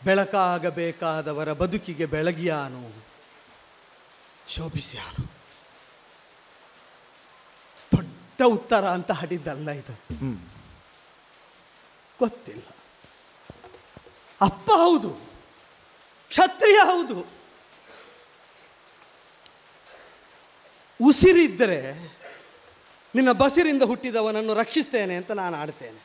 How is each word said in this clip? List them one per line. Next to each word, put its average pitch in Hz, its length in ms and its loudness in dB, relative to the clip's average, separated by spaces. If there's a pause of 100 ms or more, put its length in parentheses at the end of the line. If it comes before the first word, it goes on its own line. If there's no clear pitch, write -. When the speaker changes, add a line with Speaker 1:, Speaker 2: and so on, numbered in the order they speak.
Speaker 1:
ಬೆಳಕಾಗಬೇಕಾದವರ 170 1500 -2
ಬದುಕಿಗೆ 175 520 -4
ಬೆಳಗಿಯಾನು, 156 760 -4 (1700)
ಶೋಭಿಸಿಯಾನು. - 760 -10 (2750)
ದೊಡ್ಡ - 540 -4
ಉತ್ತರ 208 440 2
ಅಂತ 180 220 -4
ಹಾಡಿದ್ದಲ್ಲ 151 580 -8
ಇದು. 135 240 -12 (260)
Speaker 2:
ಹ್ಮ್. 123 200 -6 (1800)
Speaker 1:
ಗೊತ್ತಿಲ್ಲ. - 480 -6 (1700)
ಅಪ್ಪ - 340 0
ಹೌದು, 330 360 4 (1200)
ಕ್ಷತ್ರಿಯ 392 520 4
ಹೌದು. 330 540 -2 (3500)
ಉಸಿರಿದ್ದರೆ 247 800 6 (1400)
ನಿನ್ನ 254 160 4
ಬಸಿರಿಂದ 277 520 2
ಹುಟ್ಟಿದವನನ್ನು 220 680 -2
ರಕ್ಷಿಸ್ತೇನೆ 220 640 -2
ಅಂತ 180 160 -8
ನಾನು 180 260 -6
ಆಡ್ತೇನೆ. 143 480 -12